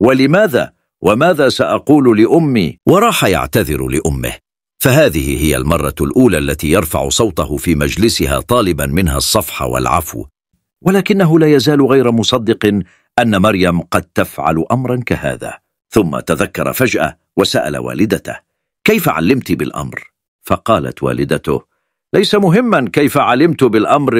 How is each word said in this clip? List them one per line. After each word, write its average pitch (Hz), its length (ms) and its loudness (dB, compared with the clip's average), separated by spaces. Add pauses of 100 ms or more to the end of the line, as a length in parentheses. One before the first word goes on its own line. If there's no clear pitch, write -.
ولماذا؟ 131 720 2 (280)
وماذا 139 480 2
سأقول 113 720 2
لأمي؟" 123 540 2 (100)
وراح 196 380 2
يعتذر 73 640 -2
لأمه، 65 440 -4 (460)
فهذه 80 640 0
هي 73 120 0
المرة 71 440 -2
الأولى 90 380 2
التي 73 320 -4
يرفع 80 380 -2
صوته 82 480 -2
في 82 180 -2
مجلسها 73 640 -2
طالبا 87 460 -2
منها 76 300 -2
الصفح - 460 -4
والعفو، 64 640 -4 (580)
ولكنه 185 560 2
لا 151 160 4
يزال 139 320 2
غير 123 240 4
مصدق 107 720 0 (360)
أن 107 240 2
مريم 90 380 2
قد 82 220 -4
تفعل 80 720 -2
أمرا 123 340 -4
كهذا. 69 520 -6 (320)
ثم 82 300 0
تذكر 78 520 -4
فجأة - 460 -2 (180)
وسأل 73 420 -2
والدته: 62 580 -4 (480)
"كيف 208 240 0
علمت 90 440 0
بالأمر؟" 67 580 -8 (320)
فقالت 80 600 -2
والدته: 67 600 -2 (520)
"ليس 208 200 2
مهما 196 580 2
كيف 147 260 0
علمت 131 460 2
بالأمر، 117 560 2